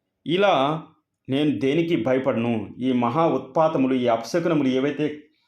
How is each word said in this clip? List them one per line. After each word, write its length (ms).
ఇలా 560
నేను 300
దేనికి 440
భయపడను. 760
ఈ 140
మహా 360
ఉత్పాతములు, 680
ఈ 140
అపశకునములు 600
ఏవైతే 520